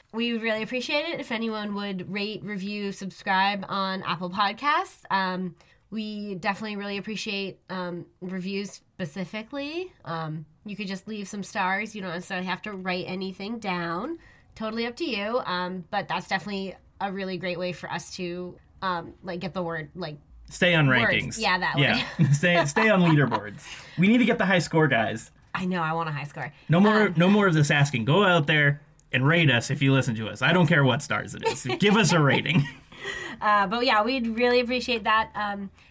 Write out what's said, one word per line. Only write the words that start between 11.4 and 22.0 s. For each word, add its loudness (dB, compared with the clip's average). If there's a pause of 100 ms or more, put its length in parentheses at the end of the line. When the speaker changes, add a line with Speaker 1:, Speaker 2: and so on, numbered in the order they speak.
Speaker 1:
stars. -2
You -10
don't -8
necessarily -6
have -4
to -8
write -4
anything -8
down. -4 (360)
Totally -4
up -8
to -6
you. -2
Um, -4
but -2
that's -4
definitely -4 (260)
a -4
really -6
great -4
way -2
for -10
us -8
to, -8 (260)
um, -4 (100)
like, -8
get -8
the -4
word, -6
like, -8 (320)
Speaker 2:
Stay 4
on 6
Speaker 1:
words. 6 (120)
Speaker 2:
rankings. -2
Speaker 1:
Yeah, 2
that 0
Speaker 2:
Yeah. 2 (140)